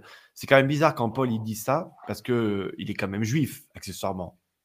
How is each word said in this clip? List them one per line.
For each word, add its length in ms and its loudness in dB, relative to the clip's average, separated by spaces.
c'est 100 -14
quand 120 8
même 100 6
bizarre 260 4
quand 160 0
Paul, 220 0
il 100 0
dit 140 -4
ça, 360 -2
parce 160 -8
que, 120 -2
euh, 440 0
il 140 -6
est 20 -4
quand 140 -4
même 160 -2
juif, 400 0
accessoirement, 640 -6